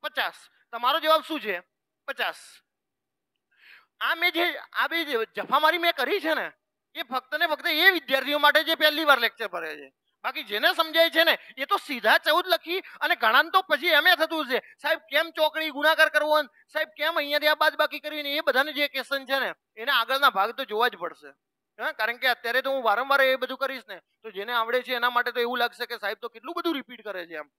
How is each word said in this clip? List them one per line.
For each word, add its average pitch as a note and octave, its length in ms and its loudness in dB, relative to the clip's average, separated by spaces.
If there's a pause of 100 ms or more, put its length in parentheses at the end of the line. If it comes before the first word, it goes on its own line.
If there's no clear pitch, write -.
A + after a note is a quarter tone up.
પચાસ. A#3+ 320 -6 (380)
તમારો B3 280 0
જવાબ D#4 240 2
શું D4+ 160 -6
છે? F#3+ 220 -6 (440)
પચાસ. - 560 -8 (1400)
આ C4 140 -2
મેં F4 180 -2
જે, E4 260 -2
આ A#3+ 300 -6
બે E4 160 -2
જે C#4+ 140 -4 (180)
જફામારી D4+ 420 2
મેં E4+ 140 2
કરી E4 280 -2
છે D#4 140 0
ને, G#3 180 -6 (420)
એ D#4 80 -10
ફક્ત B3+ 320 -6
ને D#4 120 0
ફક્ત D4+ 200 -2
એ E4+ 240 4
વિદ્યાર્થીઓ C#4+ 480 0
માટે D4 260 6
જે D#4+ 100 0
પહેલી D4+ 300 2
વાર C#4+ 140 6
lecture A3+ 300 -2
ભરે E3 280 -8
છે. C#3 160 -20 (300)
બાકી C4 200 -6
જેને A#3 320 2
સમજાય E4 360 2
છે D#4+ 140 4
ને, D#4 140 4 (180)
એ C4 80 -6
તો G4+ 120 -2
સીધા B3 420 2
ચૌદ E4+ 280 2
લખી F4 340 -2 (200)
અને D#4+ 160 0
ઘણાને B3+ 340 4
તો F#4+ 120 4
પછી D4 240 -2
એમ D#4 200 4
એ F4+ 100 6
થતું D#4 320 -2
છે, C4 140 -2 (200)
"સાહેબ E4 160 -2
કેમ D#4+ 320 -2
ચોકડી D#4 400 -2
ગુણાકાર D4+ 380 2
કરવો? D4+ 280 2
અને D4 120 0 (240)
સાહેબ D#4 160 -4
કેમ D#4 280 -4
અહીંયાથી D4 320 0
આ D#4 60 4
બાદબાકી D4+ 460 0
કરવી?" D4+ 220 -8
ને C#4+ 140 -4
એ D#4 40 -2
બધાને D4 320 0
જે C#4+ 160 -2
question C4+ 380 -6
છે C4+ 120 0
ને, G3+ 160 -4 (220)
એને A#3 160 -4
આગળના C4 380 2
ભાગ G3 200 0
તો B3 140 -6
જોવા A3+ 240 0
જ G#3+ 80 -6
પડશે. E3 320 -12 (540)
હા, D4+ 100 -4
કારણ A#3 240 -4
કે B3 120 -2
અત્યારે A#3+ 340 0
તો C4 80 -4
હું C4+ 120 -2
વારંવાર C4 380 2
એ C4 160 4
બધું B3+ 220 -6
કરીશ C4 300 -6
ને, G3 120 -14 (220)
તો A3 80 -14
જેને G3+ 220 -8
આવડે A#3+ 300 0
છે A#3+ 120 -6
એના A#3+ 160 0
માટે B3 220 0
તો A#3+ 80 -2
એવું A#3+ 180 0
લાગશે A#3+ 280 -2
કે A#3+ 120 -8
સાહેબ G#3 200 -4
તો - 100 -10
કેટલું A#3+ 280 -12
બધું E4+ 180 -2
repeat B3 280 -10
કરે F#3 240 -10
છે E3 80 -16
એમ. D3 240 -14